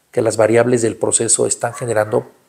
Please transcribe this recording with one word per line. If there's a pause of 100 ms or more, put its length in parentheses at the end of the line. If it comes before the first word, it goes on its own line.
(120)
que
las
variables
del
proceso
están
generando (180)